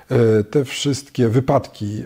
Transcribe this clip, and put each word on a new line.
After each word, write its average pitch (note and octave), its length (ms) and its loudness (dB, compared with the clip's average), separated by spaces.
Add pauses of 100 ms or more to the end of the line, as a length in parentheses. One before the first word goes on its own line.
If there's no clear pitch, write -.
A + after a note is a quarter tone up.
(100)
e, A2+ 340 4
te C#3 200 -2
wszystkie - 640 -2
wypadki, A2+ 760 -2